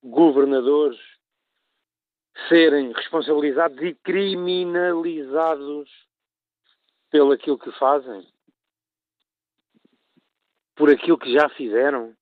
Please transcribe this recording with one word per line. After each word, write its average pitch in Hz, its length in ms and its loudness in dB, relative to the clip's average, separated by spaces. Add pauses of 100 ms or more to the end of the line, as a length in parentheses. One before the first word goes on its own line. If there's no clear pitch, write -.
governadores 139 960 2 (1500)
serem 147 420 4
responsabilizados 147 880 -4
e 165 220 -6
criminalizados 170 1900 -4 (1200)
pelo 143 220 4
aquilo 139 260 -2
que 117 220 -16
fazem? 131 480 -2 (2500)
Por 147 160 4
aquilo 170 260 4
que 123 160 -6
já 147 160 4
fizeram? 120 720 -2